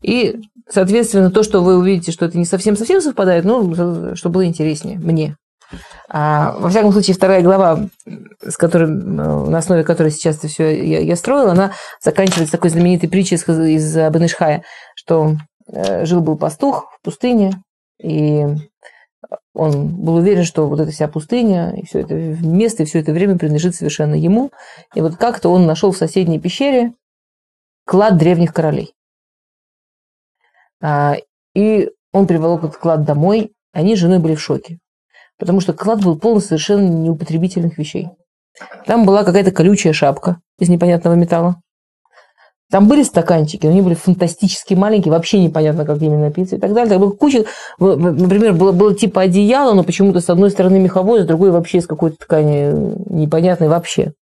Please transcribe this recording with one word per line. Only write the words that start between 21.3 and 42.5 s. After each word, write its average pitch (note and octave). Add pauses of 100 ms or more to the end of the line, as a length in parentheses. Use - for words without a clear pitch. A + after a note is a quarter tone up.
и -
все -
это D#3+
место, E3
и -
все D#3
это D3+
время F#3
принадлежит D#3
совершенно D3+
ему. G3+ (420)
И D#3+
вот D#3+
как-то A#3
он F3+
нашел D#3+
в F#3
соседней E3
пещере A#3+ (920)
клад G3
древних E3
королей. D#3 (1900)
А, D3 (400)
и G#3+ (220)
он G3
приволок E3
этот D3+
клад D#3+
домой, F3+ (200)
они F#3+
с F#3+
женой F3+
были D#3+
в D#3
шоке, D#3+ (580)
потому F3+
что F3+
клад G#3
был E3
полон G#3
совершенно G3
неупотребительных E3
вещей. D3+ (760)
Там A3+
была G3+
какая-то F#3+
колючая F#3
шапка D#3+ (200)
из F3
непонятного E3+
металла. E3+ (1120)